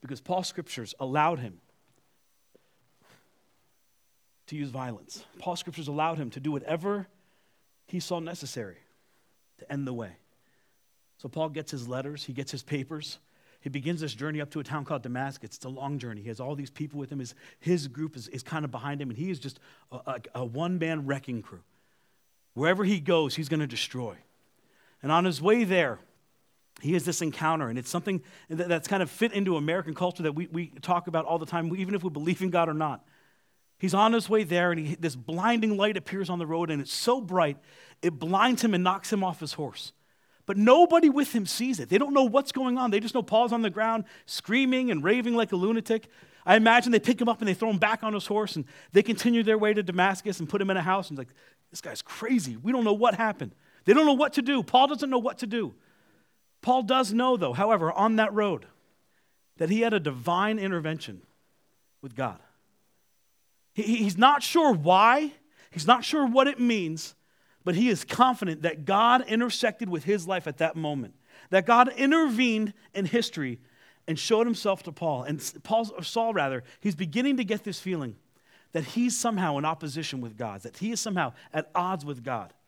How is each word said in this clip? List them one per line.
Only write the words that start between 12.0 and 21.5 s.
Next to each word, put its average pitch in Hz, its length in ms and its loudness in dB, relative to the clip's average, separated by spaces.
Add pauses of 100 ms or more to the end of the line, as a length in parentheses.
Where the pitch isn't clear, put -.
he - 80 -14
gets 135 180 -10
his 135 140 -12
papers. 143 560 -8 (400)
He - 80 -12
begins 143 320 -6
this 147 160 -8
journey 151 240 -8
up 147 120 -10
to 156 100 -8
a - 20 -10
town 143 220 -8
called 139 160 -6
Damascus. 127 560 -8
It's - 80 -18
a 127 40 -12
long 135 300 -8
journey. 113 220 -12
He 110 80 -14
has 110 100 -12
all 135 160 -8
these 139 140 -10
people 147 280 -12
with 135 140 -10
him. 143 80 -8
His, 123 160 -12 (240)
his 165 300 -2
group 151 260 -10
is, 120 140 -16
is 127 120 -12
kind 160 220 -6
of 139 80 -6
behind 143 300 -8
him, 135 80 -8
and 110 100 -10
he 175 100 -6
is 175 80 -6
just 139 220 -14 (320)
a, 127 60 -14
a, 123 240 -10 (140)
a 123 100 -6
one-man 160 640 -4
wrecking 135 340 -6
crew. 92 180 -18 (960)